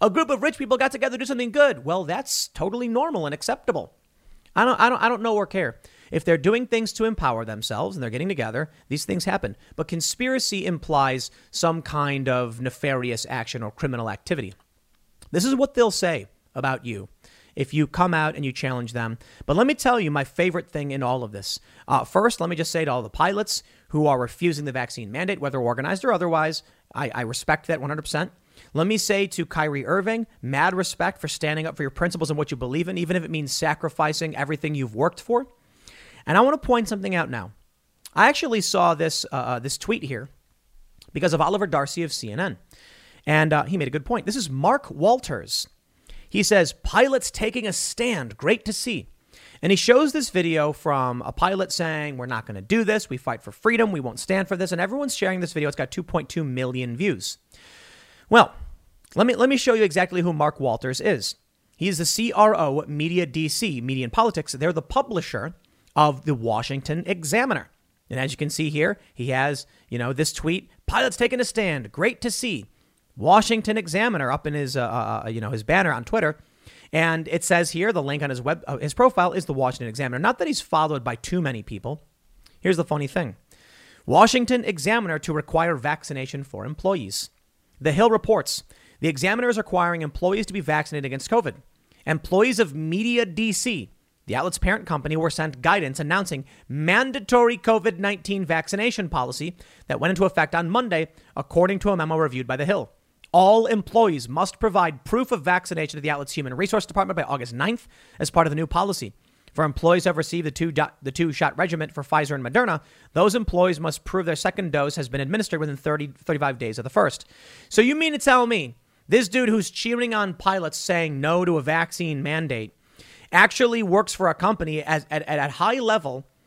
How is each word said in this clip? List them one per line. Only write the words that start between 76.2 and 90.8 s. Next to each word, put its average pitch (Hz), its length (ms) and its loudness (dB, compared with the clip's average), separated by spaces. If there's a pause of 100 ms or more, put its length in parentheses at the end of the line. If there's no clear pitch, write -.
And 160 360 2
it 170 160 -2
says 170 260 2
here, 190 220 0
the 170 100 0
link 143 220 -4
on 139 60 -4
his 123 120 -4
web, 156 240 -4
uh, 139 120 -6
his 147 140 -4
profile 185 380 4
is 175 140 -2
the - 80 -6
Washington 127 340 -2
Examiner. 123 320 -4
Not 226 220 0
that 349 80 0
he's 285 120 -2
followed 151 440 0
by 120 100 -4
too - 260 -4
many 127 220 -4
people. 117 400 -10 (580)
Here's 180 160 2
the 160 60 0
funny 151 240 -4
thing. 135 300 -6 (680)
Washington 226 600 6
Examiner 180 560 -2
to - 120 -6
require 160 440 0
vaccination 139 640 -6
for 98 220 -12
employees. 147 640 -2 (500)
The 147 120 2
Hill 214 180 6
reports, 214 540 2 (340)
"The 147 80 -2
Examiner 185 420 0
is 220 100 2
requiring 175 440 0
employees 185 440 0
to - 60 -12
be 196 80 -4
vaccinated 147 460 -2